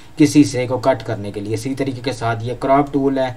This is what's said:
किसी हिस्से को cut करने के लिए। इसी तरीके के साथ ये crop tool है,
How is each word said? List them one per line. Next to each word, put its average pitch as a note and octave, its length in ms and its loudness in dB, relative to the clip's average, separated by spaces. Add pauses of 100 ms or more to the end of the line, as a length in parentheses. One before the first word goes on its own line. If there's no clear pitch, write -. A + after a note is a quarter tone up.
(180)
किसी D3 220 6
हिस्से B2+ 280 2
को B2 120 -2
cut A2+ 220 2
करने G#2 300 -6
के G#2 100 -8
लिए। G#2 120 -4
इसी C3 220 -4
तरीके C3+ 260 -4
के C3 120 -4
साथ A2+ 300 -4
ये B2 140 -4
crop C#3+ 360 2
tool C3+ 260 2
है, B2+ 180 -2